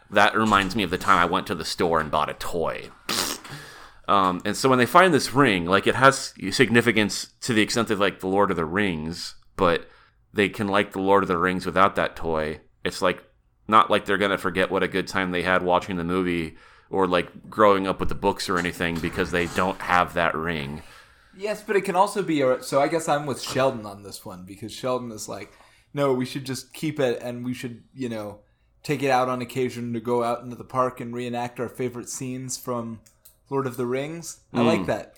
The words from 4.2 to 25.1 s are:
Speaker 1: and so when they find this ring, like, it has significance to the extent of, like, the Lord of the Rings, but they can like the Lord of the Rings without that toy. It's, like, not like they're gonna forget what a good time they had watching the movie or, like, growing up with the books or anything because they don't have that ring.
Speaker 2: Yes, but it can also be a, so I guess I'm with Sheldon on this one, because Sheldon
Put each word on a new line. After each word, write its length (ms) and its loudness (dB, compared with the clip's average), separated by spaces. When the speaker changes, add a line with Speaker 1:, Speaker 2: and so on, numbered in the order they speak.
Speaker 1:
and 120 -2
so 120 2
when 100 6
they 80 4
find 280 6
this 180 0
ring, 340 4
like, 200 4
it 80 4
has 400 4
significance 800 2
to 120 -2
the 80 6
extent 280 0
of, 100 0
like, 200 0
the 60 -4
Lord 240 4
of 60 -2
the 80 -2
Rings, 720 -4
but 320 2
they 140 2
can 200 -4
like 240 0
the 80 -6
Lord 220 4
of 60 -2
the 100 0
Rings 280 0
without 300 2
that 200 -2
toy. 440 -4
It's, 160 -6
like, 220 0
not 220 6
like 140 2
they're 140 0
gonna 200 2
forget 320 0
what 120 0
a 60 0
good 180 -4
time 240 -2
they 120 0
had 200 2
watching 340 0
the 80 -4
movie 520 -2
or, 160 0
like, 420 -2
growing 380 4
up 140 -2
with 80 0
the 60 0
books 340 -2
or 100 0
anything 400 -2
because 320 -2
they 160 0
don't 340 -2
have 340 2
that 200 2
ring. 480 -6
Speaker 2:
Yes, 280 -8
but 120 0
it 60 0
can 140 -2
also 260 2
be 200 0
a, 200 2
so 180 0
I 80 4
guess 200 -2
I'm 160 0
with 160 -6
Sheldon 460 -2
on 160 -14
this 220 -16
one, 200 -14
because 280 -14
Sheldon 400 -4